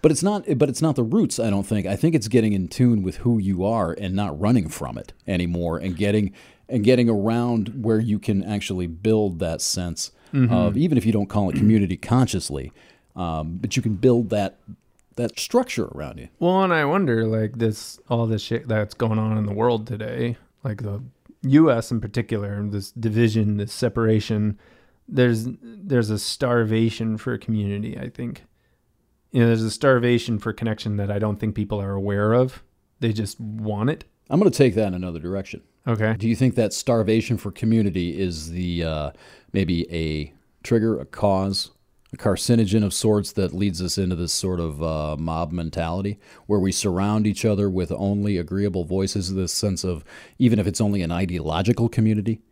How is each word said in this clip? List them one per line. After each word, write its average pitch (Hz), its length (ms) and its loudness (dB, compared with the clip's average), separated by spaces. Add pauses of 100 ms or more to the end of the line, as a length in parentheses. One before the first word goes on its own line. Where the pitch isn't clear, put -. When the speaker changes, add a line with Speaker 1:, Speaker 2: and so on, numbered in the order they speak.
Speaker 1:
but 160 80 8
it's 156 120 0
not, 202 220 0 (140)
but 147 100 4
it's 131 140 -4
not 160 140 2
the 123 80 0
roots, 160 340 0
I 113 120 0
don't 98 160 0
think. 101 200 -2
I 98 100 -2
think 165 180 2
it's 110 140 0
getting 110 240 4
in 95 160 -2
tune 120 340 2
with 92 160 -4
who 117 200 0
you 95 260 0
are 101 340 0
and 95 160 -4
not 95 240 -2
running 101 300 2
from 60 300 -8
it - 140 -16 (140)
anymore, 87 520 -2
and 90 180 -6
getting, 101 360 2 (360)
and 120 160 -2
getting 120 240 6
around 113 760 0
where 110 160 4
you 107 180 0
can 98 260 0
actually 98 420 -4
build 98 540 0
that 82 200 -2
sense - 500 -4 (220)
Speaker 2:
Mm-hmm. 127 200 4
Speaker 1:
of, 92 240 2
even 151 220 2
if 107 80 0
you 113 60 2
don't 101 160 0
call 101 220 0
it - 40 -4
community 104 420 4
consciously, 87 760 0 (420)
um, 82 460 -4
but - 160 -4
you 120 60 0
can 110 120 -2
build 117 360 2
that, 101 280 -4 (560)
that - 240 -6
structure 240 460 -2 (100)
around - 240 -10
you. - 80 -16 (140)
Speaker 2:
Well, 185 240 2
and 180 100 2
I 156 120 2
wonder, 139 380 2
like, 110 340 -2
this, 110 420 -2 (100)
all 117 160 2
this 110 160 0
shit - 240 -4
that's 107 280 -2
going 110 260 0
on 110 180 0
in 104 80 0
the 101 60 -2
world 110 340 0
today, 117 500 -4 (280)
like 107 180 -6
the 104 180 -6 (420)
U 147 280 6
S 117 220 0
in 113 80 0
particular, 104 680 -4
this 101 220 -6
division, 110 680 2
this 101 140 -4
separation, 110 840 0 (480)
there's, 123 400 2 (160)
there's 175 480 -2
a 107 80 0
starvation 113 1000 0
for 113 220 -6
community, 104 580 -4
I 131 120 -10
think. 123 340 -12 (880)
You - 120 2
know, 117 40 8
there's 113 160 4
a 110 80 -2
starvation 120 680 2
for 110 120 -4
connection 107 440 -4
that 101 160 -2
I 101 80 -2
don't 107 180 -2
think 107 160 -4
people 104 260 -4
are 98 120 -4
aware 101 400 0
of. 127 320 2 (340)
They 113 140 0
just 104 260 -4
want 107 520 -4
it. - 140 -6 (260)
Speaker 1:
I'm 156 100 4
gonna 202 100 4
take 120 240 4
that 107 140 2
in 90 60 -2
another 90 260 -6
direction. 95 420 -8 (240)
Speaker 2:
Okay. 113 320 0
Speaker 1:
Do 104 80 -2
you 113 80 2
think 123 200 2
that 107 180 0
starvation 110 640 0
for 98 160 -6
community 95 640 0
is 82 340 -4
the, 87 320 -2
uh, 76 260 -4 (420)
maybe 87 400 0
a 78 400 -4 (300)
trigger, 110 360 2
a 67 60 -10
cause, 98 680 -2 (380)
a - 60 -14
carcinogen 107 680 2
of 98 120 -2
sorts 104 380 0
that 95 200 -2
leads 92 300 -2
us 87 160 -4
into 92 180 0
this 82 160 -4
sort 92 280 -2
of, 78 220 -4
uh, 78 360 -2
mob 80 340 -4
mentality 87 640 -4 (280)
where 104 120 2
we 95 140 2
surround 104 540 0
each 104 180 0
other 101 240 2
with 90 240 -2
only 101 460 0
agreeable 92 460 -2
voices, 95 500 -2
this 92 180 -2
sense 98 320 -2
of, 87 180 -4 (360)
even 117 200 4
if 92 80 2
it's - 140 -2
only 101 220 2
an 82 100 -2
ideological 87 800 0
community? 110 500 0 (100)